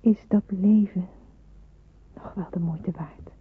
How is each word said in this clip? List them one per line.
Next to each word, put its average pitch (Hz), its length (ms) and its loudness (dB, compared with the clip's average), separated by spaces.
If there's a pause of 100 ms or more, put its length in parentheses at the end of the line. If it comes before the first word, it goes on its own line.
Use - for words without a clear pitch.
Is - 280 2
dat 208 180 2
leven 196 600 2 (1040)
nog - 200 -18
wel 185 160 -8
de 180 100 -4
moeite 165 300 -4
waard? - 400 -12 (100)